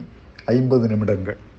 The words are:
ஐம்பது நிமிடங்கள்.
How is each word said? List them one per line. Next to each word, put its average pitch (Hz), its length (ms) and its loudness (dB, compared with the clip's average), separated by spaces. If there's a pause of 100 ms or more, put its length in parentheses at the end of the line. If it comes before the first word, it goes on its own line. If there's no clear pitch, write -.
(440)
ஐம்பது 123 440 2
நிமிடங்கள். 104 480 -2 (220)